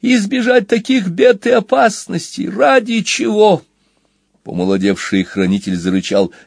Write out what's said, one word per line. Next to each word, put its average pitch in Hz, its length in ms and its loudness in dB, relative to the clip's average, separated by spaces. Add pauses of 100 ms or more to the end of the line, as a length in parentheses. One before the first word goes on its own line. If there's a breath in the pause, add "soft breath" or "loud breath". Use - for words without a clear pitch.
избежать 247 640 0
таких 233 420 0
бед 196 360 2
и 240 60 2
опасностей, 226 960 -2
ради 240 520 2
чего?" 208 600 0 (800)
Помолодевший 95 840 0
хранитель 98 500 -2
зарычал: 92 560 0 (160 loud breath)